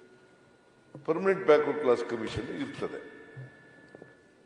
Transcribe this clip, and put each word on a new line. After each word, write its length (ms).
ಪರ್ಮನೆಂಟ್ 420
ಬ್ಯಾಕ್ವರ್ಡ್ 340
ಕ್ಲಾಸ್ 240
ಕಮಿಷನ್ 640
ಇರ್ತದೆ, 320